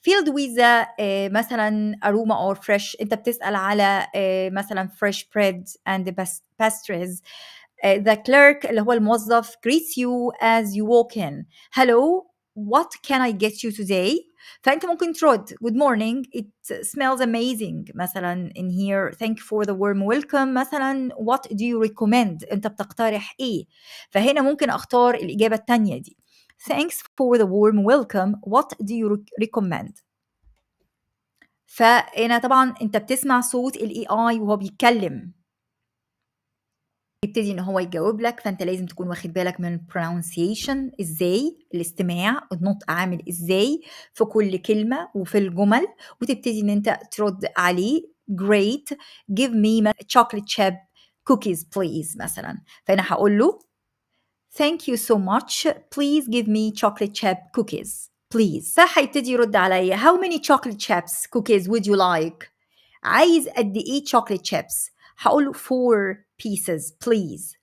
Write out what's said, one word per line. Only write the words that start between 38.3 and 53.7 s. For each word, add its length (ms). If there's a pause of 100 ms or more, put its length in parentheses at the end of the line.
فأنت 240
لازم 220
تكون 220
واخد 260
بالك 260
من 200
pronunciation 1200
إزاي، 560 (160)
الاستماع، 800
النطق 400
عامل 380
إزاي 520 (320)
في 100
كل 340
كلمة 580
وفي 220
الجمل، 500 (340)
وتبتدي 400
إن 80
أنت 300 (120)
ترد 340 (120)
عليه. 440 (300)
"Great, 640 (440)
give 120
me 320
ma-، 220 (120)
chocolate 280 (100)
chip 200 (560)
cookies 280
please." 580
مثلًا، 440 (240)
فأنا 220
هقول 300
له، 220 (960)